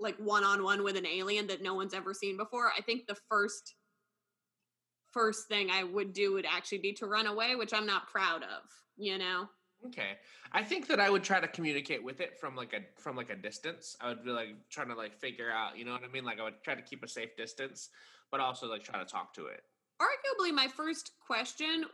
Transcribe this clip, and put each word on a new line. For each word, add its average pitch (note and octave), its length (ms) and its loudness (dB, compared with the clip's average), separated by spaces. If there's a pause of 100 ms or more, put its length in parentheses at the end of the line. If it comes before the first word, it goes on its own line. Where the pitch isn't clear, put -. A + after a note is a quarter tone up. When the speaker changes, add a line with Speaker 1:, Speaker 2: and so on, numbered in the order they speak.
Speaker 1:
like, G#3 160 -2
one-on-one G3+ 680 6
with G3 120 2
an F3+ 100 0
alien F#3+ 420 0
that F#3+ 140 -2
no F#3+ 120 0
one's F#3+ 200 -2
ever F#3+ 200 -4
seen G3 220 -2
before, A3+ 400 2
I G3 60 -2
think A#3+ 240 -2
the G#3 80 -4 (160)
first, G#3 460 0 (1400)
first A3 360 2
thing G3+ 220 2
I F#3+ 140 4
would G3 280 -2
do G3 220 4
would F#3 120 0
actually F3+ 320 0
be F#3+ 160 0
to G#3+ 120 -6
run G#3+ 200 2
away, A3 300 2
which A3 180 -2
I'm G#3+ 120 2
not G3 220 2
proud E3+ 340 2
of, G2 200 -8 (340)
you F#3+ 220 0
know? F#3 300 0 (380)
Speaker 2:
Okay. G#2 320 -4 (340)
I G3 100 4
think E4 260 -2
that B3+ 120 6
I G3+ 100 8
would G3 140 6
try F#3+ 160 4
to E3 80 2
communicate C#3+ 540 0
with C3 180 -6
it - 180 -6
from, C3+ 180 -6
like, A#2+ 160 -8
a, G#2+ 80 -2 (200)
from, C3+ 160 -6
like, A#2+ 140 -6
a G2+ 60 -6
distance. G#2 640 -8
I A#2+ 80 -4
would A#2 160 -4
be, B2 60 -4
like, A2 400 -4
trying C#3+ 180 -6
to, A#2+ 60 -6
like, A2 200 -6
figure A#2 360 -4
out, A2 260 -2
you A#2 80 -10
know B2 80 -6
what B2 120 -6
I B2 40 -10
mean? B2+ 160 -6
Like, A2+ 160 -4
I A2 40 -4
would G#2+ 180 -8
try C#3+ 120 -4
to B2 80 -6
keep - 200 -14
a A2+ 60 -10
safe A2+ 280 -8
distance, C3 540 -8 (400)
but C3+ 100 0
also, B2+ 280 0
like, A2 160 -4
try G#2+ 140 -6
to F#2 60 -4
talk F2+ 300 -6
to D#2 120 -8
it. G#1 160 -12 (380)
Speaker 1:
Arguably, A#4 520 2
my C4+ 160 4
first D#4 520 -4
question D#4 720 0